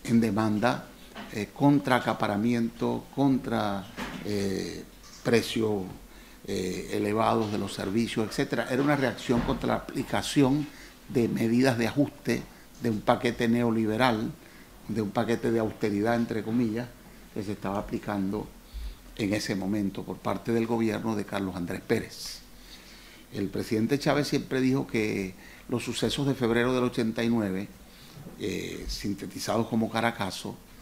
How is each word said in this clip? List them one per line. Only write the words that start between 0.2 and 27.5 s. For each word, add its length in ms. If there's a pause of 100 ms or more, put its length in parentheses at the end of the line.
eh, 180
contra 440
acaparamiento, 1080 (100)
contra, 720 (380)
eh, 600 (380)
precios, 600 (640)
eh, 480
elevados 580
de 60
los 160
servicios, 520
etcétera. 440
Era 120
una 140
reacción 460
contra 260
la 60
aplicación 920 (420)
de 200
medidas 500
de 80
ajuste 560 (400)
de 80
un 100
paquete 460
neoliberal, 840 (560)
de 140
un 100
paquete 400
de 80
austeridad, 560
entre 260
comillas, 460 (440)
que 120
se 80
estaba 260
aplicando 680 (680)
en 180
ese 220
momento 480
por 140
parte 340
del 160
gobierno 480
de 100
Carlos 300
Andrés 260
Pérez. 600 (920)
El 180
presidente 500
Chávez 260
siempre 340
dijo 280
que 480 (320)
los 160
sucesos 420
de 80
febrero 400
del 80
ochenta 400
y 60
nueve, 400 (720)